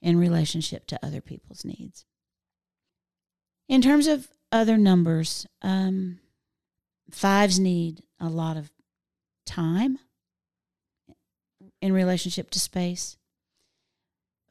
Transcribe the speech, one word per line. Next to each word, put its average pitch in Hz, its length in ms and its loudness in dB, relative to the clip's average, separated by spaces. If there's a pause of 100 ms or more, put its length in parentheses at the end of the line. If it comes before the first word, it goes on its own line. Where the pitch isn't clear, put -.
in 170 160 2
relationship 165 720 -2
to - 180 -10
other 147 160 -10
people's - 420 -20
needs. - 400 -14 (1700)
In 262 120 4
terms 285 260 6
of 294 200 0 (240)
other 226 260 4
numbers, 170 720 2 (140)
um, 190 580 -4 (880)
fives 196 480 2
need 175 460 -2 (160)
a 170 80 -6
lot 160 300 -6
of 147 120 -14 (760)
time 190 520 -2 (1800)
in 190 140 -2
relationship 180 560 -2
to - 100 -6
space. - 560 -6 (1400)